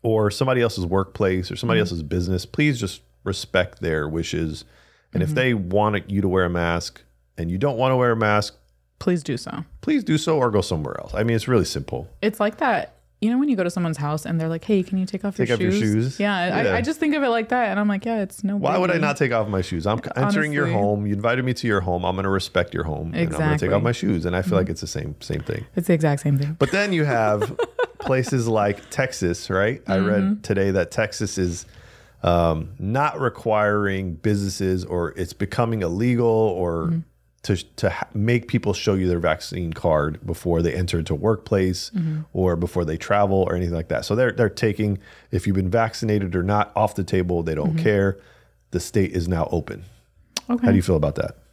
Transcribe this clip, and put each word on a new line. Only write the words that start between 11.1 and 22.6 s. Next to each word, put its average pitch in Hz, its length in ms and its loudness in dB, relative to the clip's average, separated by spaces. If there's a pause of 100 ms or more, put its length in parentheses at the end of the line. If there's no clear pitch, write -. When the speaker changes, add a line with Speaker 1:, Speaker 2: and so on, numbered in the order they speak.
Speaker 1:
I 104 80 0
mean, 117 120 2
it's 110 120 -2
really 117 180 4
simple. - 420 -6 (140)
Speaker 2:
It's 214 180 0
like 208 180 0
that. 233 360 -2 (260)
You 214 120 0
know 247 80 0
when 294 100 2
you 262 60 2
go 190 80 0
to 175 80 0
someone's 165 260 -2
house 147 300 -2
and 170 140 -2
they're 160 80 -2
like, 165 140 -6
"Hey, 202 200 2
can 190 160 -4
you 185 80 0
take 185 180 -8
off 202 120 -4
Speaker 1:
Take 190 120 0
Speaker 2:
your - 80 4
Speaker 1:
off - 40 -2
your 185 100 2
Speaker 2:
shoes?" 202 100 2
Speaker 1:
shoes? 110 380 0
Speaker 2:
Yeah, 202 160 0
I, 180 280 0
Speaker 1:
Yeah. 196 120 2
Speaker 2:
I 190 60 0
just 311 180 -2
think 302 160 2
of 302 80 0
it 262 60 2
like 226 200 0
that, 247 200 0
and 190 100 0
I'm 208 80 2
like, 202 180 0
"Yeah, 226 160 -2
it's - 220 -6
no 202 140 -2
Speaker 1:
Why 180 220 0
would 180 120 2
I 175 60 2
Speaker 2:
biggie." 165 40 2
Speaker 1:
not 143 160 0
take 135 140 2
off 110 160 2
my 95 140 0
shoes? 87 260 -2
I'm 107 160 2
c-, - 120 -10
entering 151 380 2
your 143 120 2
Speaker 2:
Honestly. 113 160 0
Speaker 1:
home. 104 260 0
You 101 60 0
invited 117 320 0
me 127 100 0
to - 120 -4
your 101 140 4
home. 90 240 -2
I'm 92 100 0
gonna 98 160 -2
respect 92 440 0